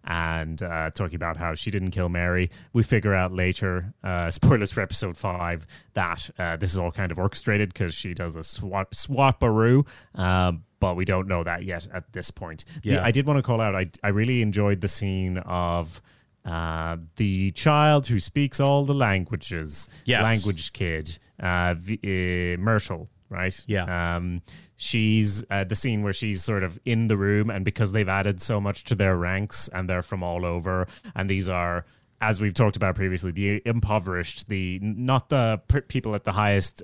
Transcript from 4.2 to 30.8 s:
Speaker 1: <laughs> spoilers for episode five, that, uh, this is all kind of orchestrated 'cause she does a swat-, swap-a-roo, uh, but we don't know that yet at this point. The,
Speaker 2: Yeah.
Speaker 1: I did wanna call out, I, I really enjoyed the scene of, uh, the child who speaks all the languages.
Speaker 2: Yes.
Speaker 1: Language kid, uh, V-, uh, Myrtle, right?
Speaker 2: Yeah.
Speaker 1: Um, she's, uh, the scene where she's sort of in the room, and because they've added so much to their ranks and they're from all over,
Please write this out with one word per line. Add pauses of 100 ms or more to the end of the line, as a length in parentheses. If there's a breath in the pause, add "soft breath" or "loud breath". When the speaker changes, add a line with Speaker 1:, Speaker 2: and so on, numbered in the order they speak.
Speaker 1:
<laughs>
spoilers
for
episode
five, (260 loud breath)
that, (100)
uh,
this
is
all
kind
of
orchestrated
'cause
she
does
a
swat-,
swap-a-roo, (300 loud breath)
uh, (260)
but
we
don't
know
that
yet
at
this
point. (180 loud breath)
The,
Speaker 2:
Yeah.
Speaker 1:
I
did
wanna
call
out,
I, (140)
I
really
enjoyed
the
scene
of, (440 soft breath)
uh, (180)
the
child
who
speaks
all
the
languages. (160 loud breath)
Speaker 2:
Yes.
Speaker 1:
Language
kid, (220 soft breath)
uh,
V-,
uh,
Myrtle, (220)
right?
Speaker 2:
Yeah.
Speaker 1:
Um, (340 loud breath)
she's,
uh,
the
scene
where
she's
sort
of
in
the
room,
and
because
they've
added
so
much
to
their
ranks
and
they're
from
all
over, (280 loud breath)